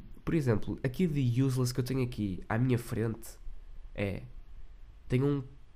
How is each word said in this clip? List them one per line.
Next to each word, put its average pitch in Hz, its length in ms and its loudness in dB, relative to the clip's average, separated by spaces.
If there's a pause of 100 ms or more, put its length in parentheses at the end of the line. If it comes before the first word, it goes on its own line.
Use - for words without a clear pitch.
(240)
por 151 100 0
exemplo, 120 500 4
aqui 139 220 2
de 135 380 4
useless 127 300 2
que - 60 0
eu 127 40 0
tenho 131 200 0
aqui 107 440 -2
à 110 100 2
minha 127 200 4
frente 113 600 -4 (560)
é, 101 300 -2 (840)
tenho 127 180 2
um 143 180 0 (320)